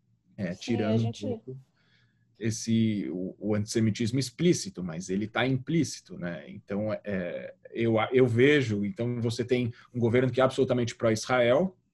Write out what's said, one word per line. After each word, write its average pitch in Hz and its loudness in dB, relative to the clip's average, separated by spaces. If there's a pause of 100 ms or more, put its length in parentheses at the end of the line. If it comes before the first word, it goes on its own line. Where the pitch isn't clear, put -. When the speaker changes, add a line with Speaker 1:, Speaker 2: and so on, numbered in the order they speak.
(380)
Speaker 1:
É, 90 -6
Speaker 2:
Sim, 95 -12
Speaker 1:
tirando 110 0
Speaker 2:
a 113 4
gente 113 -2
Speaker 1:
um - -4
pouco 135 -10 (800)
esse, 110 0
o, 90 -6
o 107 -2
antissemitismo 110 0
explícito, 135 -2
mas 90 -8
ele 104 -2
tá 113 0
implícito, 131 -2
né? 85 -8
Então, 104 -6 (120)
é, 87 -6 (180)
eu, 117 0 (160)
eu 131 6
vejo, 117 4
então 120 -4
você 117 -2
tem 123 0 (220)
um 123 -6
governo 120 2
que 123 2
é - 6
absolutamente 123 0
pró-Israel, 123 2 (160)